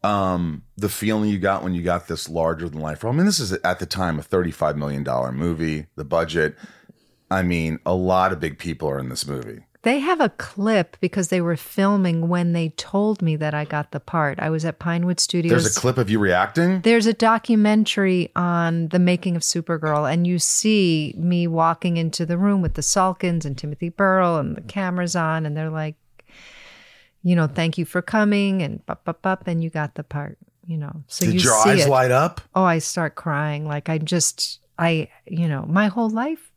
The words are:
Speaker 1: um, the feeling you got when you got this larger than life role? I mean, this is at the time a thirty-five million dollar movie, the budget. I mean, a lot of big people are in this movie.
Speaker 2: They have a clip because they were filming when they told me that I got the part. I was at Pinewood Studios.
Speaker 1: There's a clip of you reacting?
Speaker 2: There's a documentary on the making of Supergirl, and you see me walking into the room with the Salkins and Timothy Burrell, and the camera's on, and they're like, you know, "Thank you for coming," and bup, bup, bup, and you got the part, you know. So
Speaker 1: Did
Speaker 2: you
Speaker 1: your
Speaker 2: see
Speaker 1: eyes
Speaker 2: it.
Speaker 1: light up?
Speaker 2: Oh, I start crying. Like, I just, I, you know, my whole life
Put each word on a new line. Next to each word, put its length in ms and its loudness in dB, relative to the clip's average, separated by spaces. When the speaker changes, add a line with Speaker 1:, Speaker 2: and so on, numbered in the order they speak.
Speaker 1:
um, 600 0
the 140 -2
feeling 400 0
you 100 0
got 240 0
when 100 -4
you 100 -4
got 260 -2
this 180 -6
larger 400 -2
than 140 -10
life 220 -8
role? 100 -2
I 20 0
mean, 100 2
this 140 2
is 140 -4
at 260 -2
the 60 -6
time 340 -2
a 40 -12
thirty-five 520 0
million 280 -4
dollar 280 -2
movie, 540 -4
the 100 -10
budget. 520 0
I 120 0
mean, 420 0
a 100 0
lot 380 2
of 80 -8
big 160 -6
people 320 -6
are 100 -4
in 80 -8
this 180 -8
movie. 360 -10
Speaker 2:
They 160 2
have 200 0
a 80 4
clip 720 -2
because 300 -2
they 100 0
were 160 0
filming 720 0
when 240 2
they 180 0
told 520 -2
me 160 2
that 160 -2
I 100 -2
got 280 -4
the 100 -8
part. 360 0
I 120 -2
was 160 -2
at 120 -4
Pinewood 440 -2
Studios. 300 0
Speaker 1:
There's 140 0
a 20 -2
clip 180 0
of 120 0
you 100 4
reacting? 600 4
Speaker 2:
There's 240 4
a 80 4
documentary 1200 2
on 540 0
the 100 2
making 380 2
of 40 -2
Supergirl, 680 0
and 160 2
you 100 2
see 800 2
me 300 0
walking 480 0
into 300 -2
the 120 -2
room 240 2
with 120 0
the 80 -4
Salkins 640 0
and 120 -6
Timothy 300 -6
Burrell, 500 2
and 200 -4
the 40 -12
camera's 540 -4
on, 300 0
and 100 -4
they're 140 -4
like, 260 -6
you 120 4
know, 120 2
"Thank 300 -2
you 80 -2
for 160 -4
coming," 600 2
and 240 -6
bup, 200 -8
bup, 180 -8
bup, 240 -2
and 160 -2
you 60 -4
got 260 -6
the 80 -10
part, 340 -8
you 120 -6
know. 300 -10
So 180 -2
Speaker 1:
Did 100 2
Speaker 2:
you 140 4
Speaker 1:
your 140 6
Speaker 2:
see 60 6
Speaker 1:
eyes 160 6
Speaker 2:
it. 40 4
Speaker 1:
light 220 4
up? 300 2
Speaker 2:
Oh, 120 2
I 140 2
start 360 -4
crying. 500 -4
Like, 240 -6
I 80 0
just, 600 -2
I, 300 0
you 220 -2
know, 200 -2
my 200 2
whole 220 0
life 480 -6